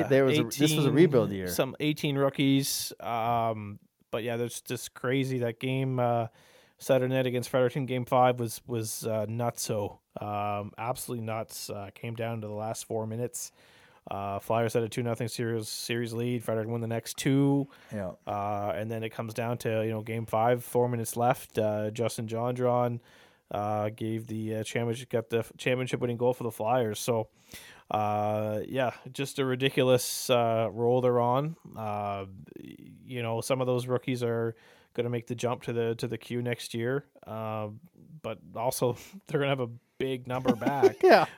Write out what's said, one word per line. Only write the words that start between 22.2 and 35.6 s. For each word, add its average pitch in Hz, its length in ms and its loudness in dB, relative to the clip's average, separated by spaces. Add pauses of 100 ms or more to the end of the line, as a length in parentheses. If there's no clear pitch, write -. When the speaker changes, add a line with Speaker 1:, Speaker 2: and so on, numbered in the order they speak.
Speaker 2:
Jondron, 123 720 0 (500)
uh, 104 400 0
gave 110 380 -4
the, 110 280 -4
uh, 110 60 -2
championship, 117 480 -2
got 113 180 0
the 117 120 0
f-, - 180 -6
championship 127 420 0
winning 120 160 0
goal 123 180 4
for - 100 -6
the 117 80 -2
Flyers. 110 480 0
So, 113 280 0 (640)
uh, 107 760 0
yeah, 123 260 0 (200)
just 139 260 -6
a 139 60 2
ridiculous, 127 840 2
uh, 113 420 4
roll 120 280 4
they're 123 200 4
on. 135 360 2 (200)
Uh, 104 500 -4 (320)
y-, - 160 -14 (300)
you 123 180 -6
know, 113 180 -2
some 127 200 0
of 127 60 2
those 123 200 2
rookies 123 360 0
are 117 320 0 (400)
gonna 120 160 -2
make 120 160 -4
the 123 80 -6
jump 120 300 -2